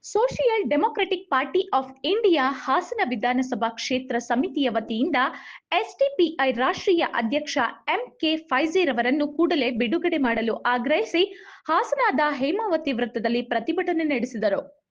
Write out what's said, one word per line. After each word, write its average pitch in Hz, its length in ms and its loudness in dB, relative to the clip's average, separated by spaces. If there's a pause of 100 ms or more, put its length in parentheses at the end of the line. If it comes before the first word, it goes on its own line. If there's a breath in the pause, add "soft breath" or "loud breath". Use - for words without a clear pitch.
Social 440 680 2
Democratic 381 460 0 (160)
Party 262 260 2 (180)
of 277 360 -2
India 392 260 4
ಹಾಸನ 269 680 0
ವಿಧಾನಸಭಾ 240 600 0
ಕ್ಷೇತ್ರ 254 500 -2
ಸಮಿತಿಯ 262 500 0
ವತಿಯಿಂದ 226 480 0 (640 loud breath)
ಎಸ್ - 180 -8
ಡಿ 554 100 4
ಪಿ 349 340 0
ಐ 269 100 2
ರಾಷ್ಟ್ರೀಯ 269 640 2
ಅಧ್ಯಕ್ಷ 285 440 -2 (300)
ಎಂ 427 180 -2 (140)
ಕೆ 320 160 0
ಫೈಜಿರವರನ್ನು 294 920 0
ಕೂಡಲೇ 294 420 0
ಬಿಡುಗಡೆ 320 460 0
ಮಾಡಲು 226 460 0
ಆಗ್ರಹಿಸಿ 311 800 0 (260 loud breath)
ಹಾಸನದ 427 520 0 (100)
ಹೇಮಾವತಿ 320 600 -2
ವೃತ್ತದಲ್ಲಿ 233 500 -2
ಪ್ರತಿಭಟನೆ 320 640 -2
ನಡೆಸಿದರು. 220 760 -2 (100)